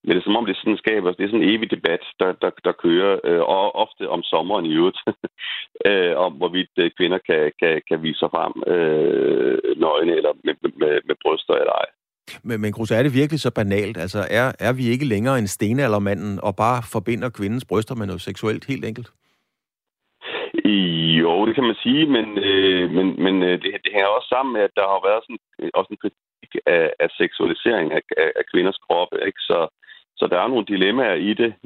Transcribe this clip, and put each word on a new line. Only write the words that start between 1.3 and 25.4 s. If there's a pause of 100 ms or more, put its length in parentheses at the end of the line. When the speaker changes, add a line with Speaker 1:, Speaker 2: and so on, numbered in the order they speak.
Speaker 1:
en
evig
debat, (160)
der,
der, (120)
der
kører,
øh,
og
ofte
om
sommeren
i
øvrigt, (440)
<laughs>
øh,
om
hvorvidt,
øh,
kvinder (100)
kan, (100)
kan,
kan
vise
sig
frem, (200)
øh, (200)
nøgne
eller (100)
med,
med,
med
bryster
eller
ej. (580)
Speaker 2:
Men,
men
Kruse,
er
det
virkelig
så
banalt?
Altså, (100)
er,
er
vi
ikke
længere
en
stenaldermanden
og
bare (100)
forbinder
kvindens
bryster
med
noget
seksuelt,
helt
enkelt? (2250)
Speaker 1:
Jo,
det
kan
man
sige,
men,
øh,
men,
men,
øh,
det, (120)
det
hænger
også
sammen
med,
at
der
har
været
sådan, (160)